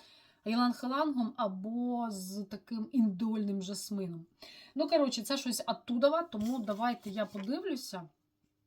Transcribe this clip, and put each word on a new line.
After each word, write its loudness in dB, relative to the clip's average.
іланг-ілангом 2
або -2
з -6
таким -6
індольним 2
жасмином. -6
Ну, 2
коротше, 4
це 0
щось -2
оттудова, 4
тому -2
давайте -2
я -2
подивлюся -4